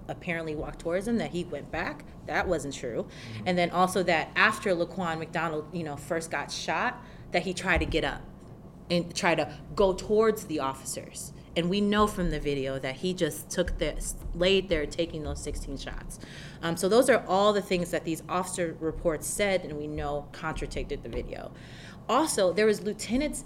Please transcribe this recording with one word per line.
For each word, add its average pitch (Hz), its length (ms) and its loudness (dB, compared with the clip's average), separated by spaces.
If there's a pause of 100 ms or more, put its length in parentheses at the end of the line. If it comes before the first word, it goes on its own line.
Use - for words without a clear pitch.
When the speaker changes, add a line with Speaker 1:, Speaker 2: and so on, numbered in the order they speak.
Speaker 1:
apparently 160 480 -4
walked 147 240 -8
towards 185 280 0
him, 233 100 2
that 151 140 0
he 170 140 -2
went 139 260 -8
back. 190 320 -4 (220)
That 170 220 0
wasn't 143 260 0
true. 131 300 -4
Speaker 2:
Mm-hmm. - 440 -8
Speaker 1:
And 180 100 2
then 175 140 4
also 180 320 4
that 160 320 2
after 202 400 4
Laquan 165 440 -2
McDonald, 160 540 -2
you 170 100 -2
know, 147 120 -6
first 165 360 -4
got 143 200 -4
shot, 202 520 -2 (280)
that 175 120 2
he 180 100 -2
tried 175 260 2
to 160 60 2
get 147 180 2
up - 180 -2 (680)
and 170 260 2
try 170 200 4
to 151 180 -2 (220)
go 190 180 6
towards 214 520 4
the 156 140 -2
officers. - 720 -6 (240)
And 175 140 4
we 202 120 4
know 208 260 6
from 185 240 0
the 151 80 0
video 135 400 0
that 131 160 -2
he 185 180 0
just 156 360 -2
took - 280 0
the, 156 200 0
s-, - 180 -6 (180)
laid 185 360 4
there 156 160 2
taking 160 380 -2
those 143 180 -6
sixteen 143 360 -6
shots. - 420 -8 (420)
Um, 170 160 0
so 185 100 2
those 247 220 8
are 214 180 6
all 196 240 6
the 202 100 2
things 175 300 0
that 160 140 -2
these 160 240 -2
officer 175 500 -2
reports 156 480 0
said 190 380 2
and 151 120 -6
we 151 100 -6
know 147 440 -4
contradicted 143 720 -6
the 120 60 -10
video. - 420 -8 (560)
Also, 226 440 4
there 208 140 6
was 208 160 4
lieutenants 233 640 -2